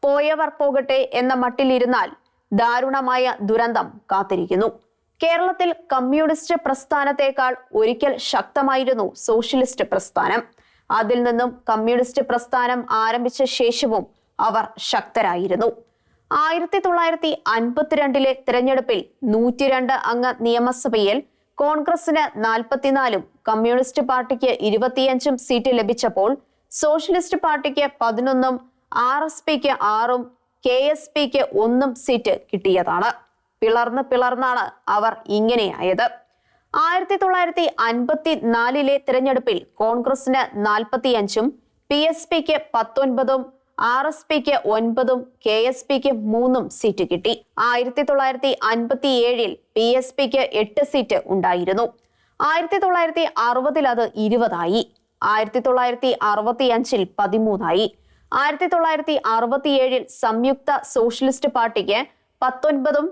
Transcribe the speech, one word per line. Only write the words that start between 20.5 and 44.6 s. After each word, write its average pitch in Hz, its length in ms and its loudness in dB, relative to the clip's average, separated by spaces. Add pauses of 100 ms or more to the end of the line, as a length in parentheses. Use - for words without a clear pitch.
കോൺഗ്രസിന് 311 640 0 (220)
നാൽപത്തിനാലും 240 800 0 (240)
കമ്മ്യൂണിസ്റ്റ് 240 640 2
പാർട്ടിക്ക് 254 420 0 (160)
ഇരുപത്തിയഞ്ചും 254 680 0 (100)
സീറ്റ് 247 340 0
ലഭിച്ചപ്പോൾ 220 500 0 (520)
സോഷ്യലിസ്റ്റ് 330 640 0
പാർട്ടിക്ക് 285 420 0 (140)
പതിനൊന്നും 254 540 0 (540)
ആർ 294 200 0
എസ് - 180 -12
പിക്ക് 277 260 0 (220)
ആറും 240 280 0 (440)
കെ 247 100 2 (160)
എസ് 302 220 -8
പിക്ക് 269 280 0 (200)
ഒന്നും 247 280 2 (140)
സീറ്റ് 233 280 0 (180)
കിട്ടിയതാണ്. 185 600 0 (500)
പിളർന്ന് 233 480 0
പിളർന്നാണ് 247 560 0 (300)
അവർ 220 180 2 (240)
ഇങ്ങനെയായത്. 214 720 0 (800)
ആയിരത്തി 370 340 0
തൊള്ളായിരത്തി 359 420 2 (260)
അൻപത്തിനാലിലെ 254 1080 0 (100)
തിരഞ്ഞെടുപ്പിൽ 254 520 0 (240)
കോൺഗ്രസിന് 254 600 0 (240)
നാൽപത്തിയഞ്ചും 226 840 0 (420)
പി 190 100 0 (100)
എസ് 214 220 -4
പിക്ക് 311 260 0 (160)
പത്തൊൻപതും 262 680 0 (540)
ആർ 269 140 0
എസ് 311 200 -10
പിക്ക് 285 260 0 (180)